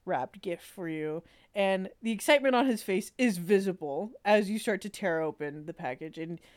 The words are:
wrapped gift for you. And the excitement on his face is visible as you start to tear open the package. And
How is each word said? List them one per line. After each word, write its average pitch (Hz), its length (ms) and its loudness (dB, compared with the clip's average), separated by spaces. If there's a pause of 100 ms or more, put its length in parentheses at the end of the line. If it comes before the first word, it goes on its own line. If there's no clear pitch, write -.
wrapped 175 360 -4
gift 170 220 -6
for 180 240 -12
you. 156 360 -6 (320)
And 190 340 2 (120)
the 226 100 -2
excitement 269 440 4
on 247 120 4
his 226 160 0
face - 340 -2
is 233 200 2
visible 185 720 0 (120)
as 208 260 4
you 214 100 -2
start 214 220 -2
to 214 80 -10
tear 165 320 -2
open 151 440 -6
the 165 80 -10
package. 156 440 -8
And 165 220 -8 (180)